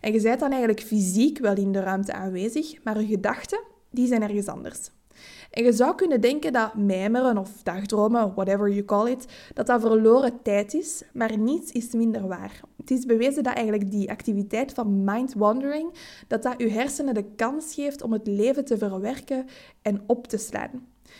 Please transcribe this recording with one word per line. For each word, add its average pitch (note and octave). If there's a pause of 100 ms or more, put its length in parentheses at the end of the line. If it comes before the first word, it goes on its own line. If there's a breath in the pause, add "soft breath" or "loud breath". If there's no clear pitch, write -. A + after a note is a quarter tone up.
En G#3
je A3
bent A3+
dan C#4+
eigenlijk A#3
fysiek G#3+
wel G#3
in G3
de G3
ruimte F#3+
aanwezig, F#3+
maar G#3+
je G#3+
gedachten, G#3+ (300)
die B3
zijn A#3
ergens G#3
anders. - (600 loud breath)
En A#3
je A#3+
zou B3
kunnen D4+
denken C#4+
dat A3
mijmeren G#3
of -
dagdromen, G#3
whatever G3+
you G3+
call G#3+
it, B3+ (280 loud breath)
dat -
dat B3
verloren A3+
tijd G3+
is, - (100)
maar A3+
niets A#3+
is A#3
minder A3+
waar. F#3 (160)
Het -
is B3+
bewezen B3+
dat B3
eigenlijk G#3
die G3+
activiteit A3
van G3+
mind A#3+
wandering, C#4 (340 loud breath)
dat A3+
dat B3+
je A#3
hersenen C4
de G#3 (100)
kans C#4
geeft C#4+
om A3+
het G#3+
leven A#3+
te A3+
verwerken A3 (360 loud breath)
en G3+
op A#3+
te A3
slaan. - (320 loud breath)